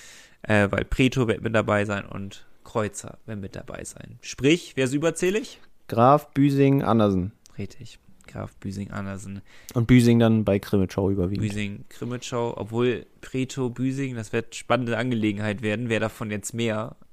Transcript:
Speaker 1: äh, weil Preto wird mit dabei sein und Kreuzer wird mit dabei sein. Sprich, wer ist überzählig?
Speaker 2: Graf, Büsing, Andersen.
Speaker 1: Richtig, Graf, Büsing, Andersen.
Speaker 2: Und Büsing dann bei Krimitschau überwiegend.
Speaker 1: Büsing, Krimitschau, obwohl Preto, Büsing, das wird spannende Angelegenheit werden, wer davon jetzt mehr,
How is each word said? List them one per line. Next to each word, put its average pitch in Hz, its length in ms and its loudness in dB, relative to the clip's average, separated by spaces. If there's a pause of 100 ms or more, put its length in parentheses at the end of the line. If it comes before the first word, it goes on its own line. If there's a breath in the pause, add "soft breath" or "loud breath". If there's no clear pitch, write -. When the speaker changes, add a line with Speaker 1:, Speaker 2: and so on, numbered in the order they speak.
(420 loud breath)
Speaker 1:
äh, 104 300 4
weil - 140 0
Preto 127 420 2
wird 110 160 -2
mit 113 100 -4
dabei 104 320 2
sein 101 200 -6
und 98 400 -12 (180)
Kreuzer - 540 -6 (100)
wird 107 120 -10
mit 98 160 -12
dabei - 280 -12
sein. - 380 -18
Sprich, 151 540 0
wer 131 100 0
ist 127 80 -2
überzählig? 175 680 -2 (300)
Speaker 2:
Graf, 131 440 6
Büsing, 139 480 4
Andersen. 104 520 2 (240)
Speaker 1:
Richtig, - 420 -14 (260)
Graf, 101 300 -14
Büsing, 98 360 -10
Andersen. 98 500 -10 (340 loud breath)
Speaker 2:
Und 120 100 2
Büsing 120 320 8
dann 113 280 6
bei 101 140 4
Krimitschau 98 520 0
überwiegend. 98 360 -2
Speaker 1:
Büsing, 101 420 -6
Krimitschau, 120 680 -6
obwohl 113 480 -2 (160)
Preto, 131 480 -6
Büsing, 131 460 -4
das 113 180 -8
wird 113 220 -4
spannende 120 420 0
Angelegenheit 107 640 0
werden, 110 280 -2
wer 110 100 2
davon 110 320 -4
jetzt 104 220 -8
mehr, 113 420 -4 (180)